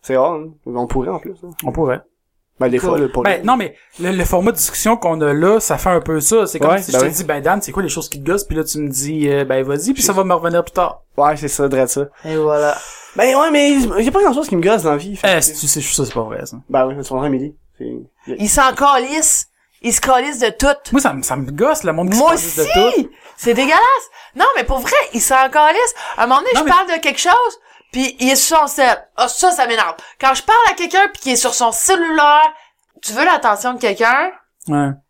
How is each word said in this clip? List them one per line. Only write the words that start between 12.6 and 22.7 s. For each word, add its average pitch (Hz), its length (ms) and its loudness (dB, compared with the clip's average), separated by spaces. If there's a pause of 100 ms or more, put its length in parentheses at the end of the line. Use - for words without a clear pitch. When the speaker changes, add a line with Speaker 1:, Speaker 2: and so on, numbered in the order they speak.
Speaker 1:
Ben, 254 200 2
ouais, 311 140 2
mais 285 220 4
y 226 360 0
a 294 40 -2
pas 392 100 2
grand-chose 294 260 2
qui 196 80 -2
me 170 60 0
gosse 202 200 2
dans 156 100 0
la 147 40 0
vie, 190 200 -8
fait 202 160 0
Speaker 2:
Eh, 175 40 4
Speaker 1:
que 156 40 2
Speaker 2:
si 156 140 0
tu - 120 -8
sais, 147 140 -2
ça, - 240 -2
c'est 113 100 -8
pas 117 80 -2
vrai, 110 240 -8
ça. 120 100 -16 (120)
Speaker 1:
Ben 131 180 2
oui, 135 140 -6
c'est 127 80 -10
pour 131 120 -4
ça, 143 60 -4
Emily. 139 280 -4 (240)
C'est 120 180 -10 (420)
Speaker 3:
Il 208 100 -2
s'en 262 260 2
calisse. 269 760 0 (360)
Il 233 80 -2
se - 80 -2
calisse 262 380 0
de 226 120 0
tout. 220 160 -2 (260)
Speaker 2:
Moi, 269 80 4
ça 254 120 0
me, 135 100 -8
ça - 140 -4
me 135 140 -6
gosse, 226 320 -2
le 170 100 -2
monde 175 180 -2
qui 208 80 2
Speaker 3:
Moi 330 180 4
Speaker 2:
se 339 200 -6
calisse 302 180 0